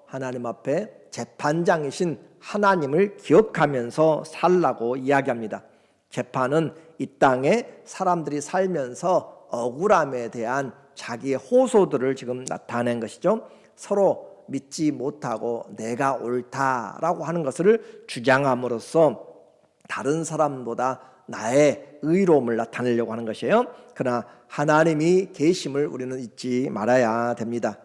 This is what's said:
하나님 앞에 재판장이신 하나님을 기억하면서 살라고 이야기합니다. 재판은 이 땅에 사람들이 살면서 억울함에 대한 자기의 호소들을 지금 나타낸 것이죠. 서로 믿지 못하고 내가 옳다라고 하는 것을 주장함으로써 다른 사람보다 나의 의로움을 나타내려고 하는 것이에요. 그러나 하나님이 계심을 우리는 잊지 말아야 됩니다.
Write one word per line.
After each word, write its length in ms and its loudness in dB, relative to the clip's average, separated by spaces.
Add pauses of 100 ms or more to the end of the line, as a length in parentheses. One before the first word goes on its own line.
하나님 400 -8
앞에 680 -6
재판장이신 1080 -2 (200)
하나님을 760 2
기억하면서 1080 2
살라고 720 0
이야기합니다. 680 -2 (460)
재판은 640 -2 (240)
이 100 -6 (120)
땅에 480 2 (180)
사람들이 560 -4
살면서 1120 -4
억울함에 800 0
대한 420 -4 (220)
자기의 400 -6
호소들을 800 2
지금 300 -8
나타낸 540 -4
것이죠. 480 -2 (280)
서로 580 0 (140)
믿지 440 -4
못하고 760 -6 (100)
내가 380 -2
옳다라고 1080 -4
하는 200 -4
것을 640 0
주장함으로써 1160 2 (640)
다른 340 -2
사람보다 800 -2 (260)
나의 760 2
의로움을 540 4
나타내려고 560 -2
하는 140 -8
것이에요. 400 0 (300)
그러나 300 -2 (220)
하나님이 840 2
계심을 540 0
우리는 320 -8
잊지 500 -4
말아야 640 2
됩니다. 520 -4